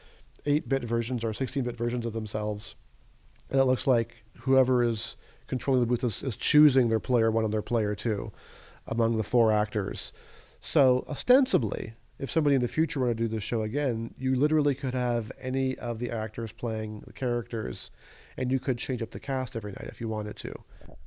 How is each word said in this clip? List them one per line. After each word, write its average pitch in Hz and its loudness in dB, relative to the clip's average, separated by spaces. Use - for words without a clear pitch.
eight-bit 139 0
versions 117 -2
or 110 0
sixteen-bit 123 -2
versions 120 -2
of 110 -4
themselves. 107 -4
And 135 2
it 135 6
looks 127 2
like 120 2
whoever 127 4
is 113 0
controlling 127 2
the 113 2
booth 120 0
is, 117 -2
is 131 -4
choosing 135 6
their 110 2
player 113 2
one 110 2
and 107 0
their 107 0
player 104 0
two 107 -2
among 113 0
the 107 0
four 113 4
actors. 107 -2
So 131 2
ostensibly, 131 2
if 135 -6
somebody 147 2
in 127 2
the 120 0
future 156 -2
wanted 120 0
to 117 -2
do 113 0
the 110 -2
show 110 -2
again, 117 -2
you 131 0
literally 143 2
could 131 -4
have 120 -2
any 131 0
of 117 -4
the 120 -4
actors 113 -6
playing 110 -6
the - -16
characters, 120 -4
and 127 -2
you 131 2
could 123 -2
change 123 -4
up 113 -8
the 113 -8
cast 131 -4
every 104 -6
night - -8
if - -10
you 113 -4
wanted 107 -4
to. - -8